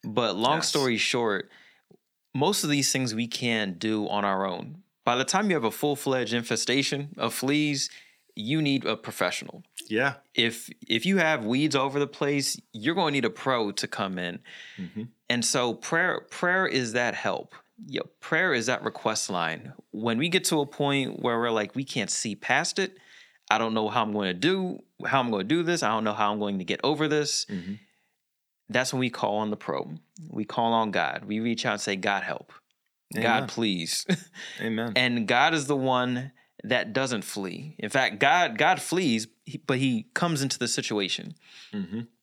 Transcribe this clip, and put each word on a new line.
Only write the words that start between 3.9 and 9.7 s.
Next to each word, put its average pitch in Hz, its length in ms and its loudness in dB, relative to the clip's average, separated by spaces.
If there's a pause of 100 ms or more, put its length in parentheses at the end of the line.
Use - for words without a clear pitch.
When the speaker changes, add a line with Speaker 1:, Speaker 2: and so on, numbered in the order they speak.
Speaker 1:
on 104 180 -2
our 95 200 0
own. 113 360 -8 (220)
By 120 120 2
the 131 80 2
time 208 240 2
you 180 80 4
have 127 80 0
a 110 60 4
full-fledged 127 640 0
infestation 131 800 0
of 117 160 0
fleas, 143 560 2 (460)
you 127 260 0
need 143 240 2
a 107 120 0
professional. - 680 -4 (260)